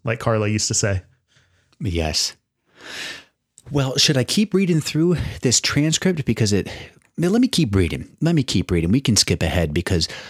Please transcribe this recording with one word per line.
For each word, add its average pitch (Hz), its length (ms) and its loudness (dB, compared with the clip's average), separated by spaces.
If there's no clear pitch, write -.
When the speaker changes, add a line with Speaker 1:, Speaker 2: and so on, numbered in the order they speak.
Speaker 1:
like 117 160 -4
Carla 110 280 0
used 107 200 -2
to 113 60 -2
say. 98 280 0
Speaker 2:
Yes. 82 560 -2
Well, 135 260 -2
should 143 200 2
I 123 80 2
keep 208 300 0
reading 180 260 2
through 165 360 0
this 123 180 2
transcript? 156 640 0
Because 113 280 0
it, 95 160 0
let 185 220 2
me 254 80 4
keep 117 260 0
reading. 82 460 0
Let 165 140 2
me 147 80 4
keep - 280 -2
reading. 85 200 2
We 127 100 4
can 117 160 2
skip - 260 0
ahead 80 320 0
because 87 340 0